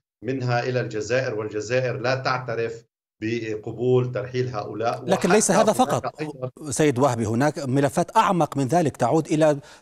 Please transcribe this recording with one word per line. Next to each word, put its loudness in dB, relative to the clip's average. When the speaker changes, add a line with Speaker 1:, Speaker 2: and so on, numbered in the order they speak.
Speaker 1:
منها -2
إلى -2
الجزائر، -2
والجزائر -2
لا 0
تعترف -4
بقبول -2
ترحيل -4
هؤلاء. -4
Speaker 2:
لكن 0
ليس 4
Speaker 1:
وحتى 4
Speaker 2:
هذا 4
Speaker 1:
هناك 2
Speaker 2:
فقط -4
Speaker 1:
أيضا -10
Speaker 2:
سيد 2
وهبي، 2
هناك 0
ملفات 0
أعمق 2
من 0
ذلك 2
تعود 2
إلى 4